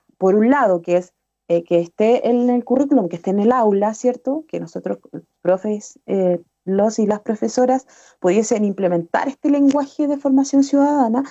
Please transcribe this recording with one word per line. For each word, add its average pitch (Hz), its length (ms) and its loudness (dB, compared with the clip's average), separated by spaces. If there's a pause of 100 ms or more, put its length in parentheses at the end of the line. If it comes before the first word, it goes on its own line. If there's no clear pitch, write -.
(200)
Por 190 160 2
un 220 160 4
lado, 202 320 2
que 175 140 0
es, 180 160 -6 (340)
eh, 170 160 0
que 170 160 0
esté 214 500 0
en 240 220 2
el 240 120 0
currículum, 262 460 0
que 185 60 -8
esté 185 160 -6
en 202 80 0
el 214 120 2
aula, 214 440 0
¿cierto? 262 520 -4
Que 170 120 -10
nosotros, 180 400 -10 (420)
profes, 208 640 -4
eh, 185 340 0 (260)
los 202 340 0
y 214 80 0
las 208 140 -2
profesoras 254 680 -2 (320)
pudiesen 214 440 0
implementar 185 640 -2
este 277 220 -4
lenguaje 285 580 0
de 285 100 -4
formación 277 460 2
ciudadana. 277 680 0